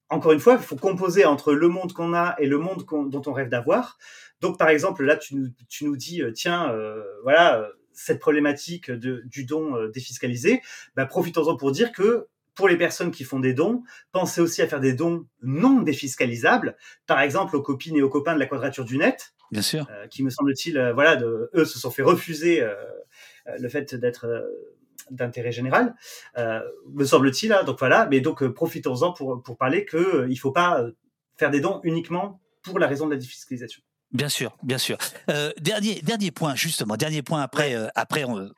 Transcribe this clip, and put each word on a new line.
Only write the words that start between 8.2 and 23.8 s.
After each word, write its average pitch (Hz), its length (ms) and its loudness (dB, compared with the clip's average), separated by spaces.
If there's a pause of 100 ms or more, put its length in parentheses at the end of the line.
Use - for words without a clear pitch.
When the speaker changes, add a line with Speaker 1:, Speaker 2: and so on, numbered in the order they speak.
Speaker 1:
problématique 147 720 0
de, 120 340 -8
du 131 200 -12
don, 151 320 -4
euh, 110 120 -4
défiscalisé, 127 720 -2 (360)
bah, 131 80 0
profitons-en 165 500 0
pour 139 160 0
dire 165 220 0
que 220 340 2 (280)
pour 190 120 4
les 175 100 6
personnes 175 340 0
qui - 120 -12
font 131 160 -6
des 127 140 2
dons, 208 300 2 (280)
pensez 175 300 0
aussi 170 200 2
à 160 60 4
faire 143 140 -4
des 131 100 4
dons 165 340 -2 (160)
non 196 400 4
défiscalisables, 139 920 0 (320)
par 143 140 4
exemple 151 340 0
aux 135 60 0
copines 143 340 -4
et 143 60 4
aux 135 80 4
copains 143 240 0
de 127 60 0
la 127 80 0
Quadrature 135 360 -6
du 123 140 -4
Net, 220 360 0 (160)
Speaker 2:
Bien 104 120 -4
sûr. 151 280 -2
Speaker 1:
euh, 104 180 -16
qui, - 160 -6
me 131 60 0
semble-t-il, 139 480 -2
euh, 123 140 2
voilà, 147 240 6
de, 117 380 -2
eux 160 100 6
se - 160 -4
sont 131 100 -6
fait 135 120 -4
refuser, 165 600 2
euh, 107 120 -2 (720)
euh, - 120 -10
le 123 100 -6
fait 139 260 -6